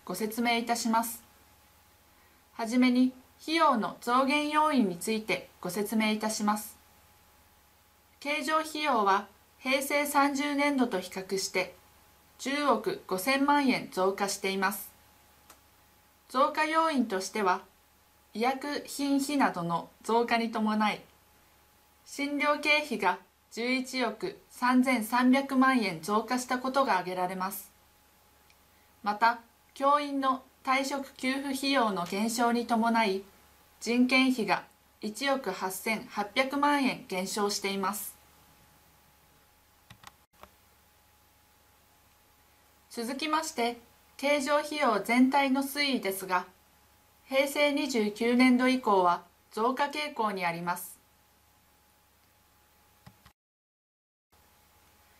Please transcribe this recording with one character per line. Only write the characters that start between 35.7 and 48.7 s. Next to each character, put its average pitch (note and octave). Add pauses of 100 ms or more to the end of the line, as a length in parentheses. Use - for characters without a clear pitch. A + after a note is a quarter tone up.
千 G#3
八 G3+
百 C4+
万 C#4+
円 -
減 F#3
少 G3+
し G3+
て G3
い G3
ま G3
す。 - (4000)
続 A#3+
き D#4
ま D#4+
し -
て、 A#3+ (360)
経 C#4+
常 D4
費 D4+
用 B3
全 B3+
体 C#4
の C4+
推 C#4
移 -
で F#3+
す F#3+
が、 F3+ (800)
平 C#4
成 D4
二 D4
十 G#3+
九 A#3+
年 B3+
度 B3+
以 B3+